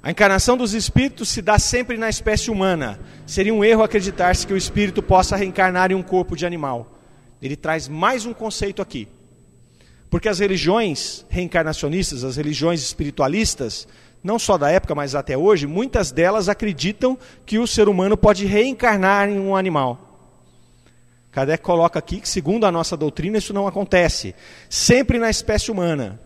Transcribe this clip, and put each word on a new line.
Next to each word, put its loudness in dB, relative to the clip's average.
A -8
encarnação 4
dos -2
espíritos 0
se -6
dá 6
sempre -2
na -4
espécie -2
humana. -2
Seria 0
um 2
erro 6
acreditar-se 0
que -2
o 0
espírito -2
possa 4
reencarnar 2
em 0
um -2
corpo -2
de -6
animal. -6
Ele -8
traz -4
mais -2
um -8
conceito -8
aqui. -10
Porque 0
as -2
religiões 0
reencarnacionistas, -2
as -6
religiões -2
espiritualistas, -4
não -2
só 2
da 2
época, 2
mas -4
até -4
hoje, 4
muitas -2
delas 2
acreditam -2
que -2
o 2
ser 4
humano 2
pode 4
reencarnar 2
em -2
um -2
animal. -4
Kardec -2
coloca 2
aqui -8
que, -10
segundo 0
a 4
nossa -2
doutrina, -2
isso -8
não -2
acontece. 0
Sempre 2
na 0
espécie -2
humana -4